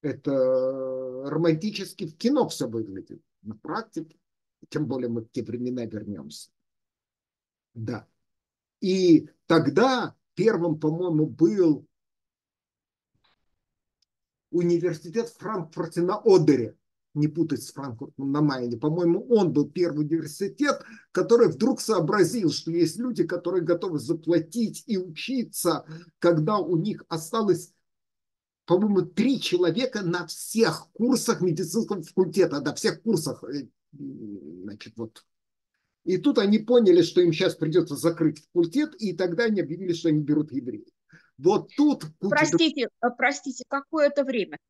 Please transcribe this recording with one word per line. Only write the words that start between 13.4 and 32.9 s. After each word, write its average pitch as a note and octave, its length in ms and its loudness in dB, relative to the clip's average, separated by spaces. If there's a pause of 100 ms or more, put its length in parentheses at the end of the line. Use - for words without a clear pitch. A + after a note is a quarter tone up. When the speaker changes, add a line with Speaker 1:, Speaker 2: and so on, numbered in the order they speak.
Speaker 1:
университет E3+ 760 -2
в - 100 -18
Франкфурте F3 640 -6
на G3+ 220 -2
Одере. D3 540 6 (360)
Не D3 140 2
путать D3+ 340 -2
с - 120 -16
Франкфуртом C#3 580 -10
на D3 80 0
Майне. B2+ 380 0
По-моему, E3+ 500 0
он G3+ 240 4
был D3 180 0
первый D3+ 360 -2
университет, G3 760 -2 (300)
который A3 380 6
вдруг A3 320 0
сообразил, F#3+ 680 2
что E3 200 -6
есть E3 240 0
люди, A3+ 300 -2
которые F3+ 400 -4
готовы E3+ 340 -2
заплатить D#3+ 880 -2
и G3+ 100 -2
учиться, F#3 880 -4 (340)
когда E3+ 400 2
у F3+ 180 -2
них G3 320 -4
осталось, F3 640 -2 (920)
по-моему, F#3+ 360 2
три A3+ 400 0
человека F3+ 600 -2
на F3 220 -2
всех - 680 -2
курсах A3+ 480 0
медицинского F3+ 600 -2
факультета, F3+ 600 0
на C3+ 120 -4
всех - 280 -2